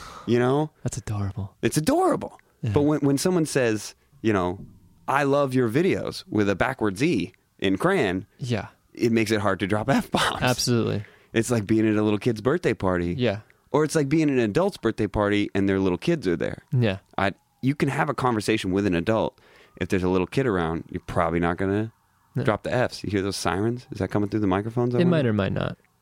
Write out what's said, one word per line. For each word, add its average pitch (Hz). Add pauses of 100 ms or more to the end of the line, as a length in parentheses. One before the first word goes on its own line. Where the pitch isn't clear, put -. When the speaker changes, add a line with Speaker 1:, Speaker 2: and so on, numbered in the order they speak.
(260)
Speaker 1:
You 120
know? 139 (100)
Speaker 2:
That's -
adorable. 101
Speaker 1:
It's 117
adorable. 294 (240)
Speaker 2:
Yeah. 110
Speaker 1:
But 147
when, 147
when 139
someone 180
says, 117 (300)
you 110
know, 92 (420)
"I 135
love 139
your 127
videos" 135
with 104
a 98
backwards 110
E 117 (260)
in 95
crayon, 110 (140)
Speaker 2:
Yeah. 120 (260)
Speaker 1:
it 113
makes 113
it 107
hard 98
to 101
drop 107
<laughs> -
F-bombs. -
Speaker 2:
Absolutely. 113 (300)
Speaker 1:
It's 113
like 107
being 110
at 107
a 107
little 104
kid's 110
birthday 131
party. 90
Speaker 2:
Yeah. 110 (320)
Speaker 1:
Or 147
it's 151
like 147
being 160
at 147
an 131
adult's 151
birthday 110
party 104
and 98
their 95
little 92
kids 160
are 85
there. -
Speaker 2:
Yeah. 113 (200)
Speaker 1:
I, 98 (280)
you 135
can 147
have 147
a 139
conversation 110
with 101
an 90
adult. 87 (420)
If 87
there's 92
a 92
little 92
kid 135
around, 85
you're 87
probably 85
not 85
gonna 101 (420)
Speaker 2:
No. 127
Speaker 1:
drop 107
the -
Fs. 120
You -
hear 101
those 95
sirens? 110
Is 107
that 95
coming 104
through 107
the 104
microphones 117
over 120
Speaker 2:
It 170
might 170
Speaker 1:
there? 117
Speaker 2:
or -
might 98
not. 90 (240)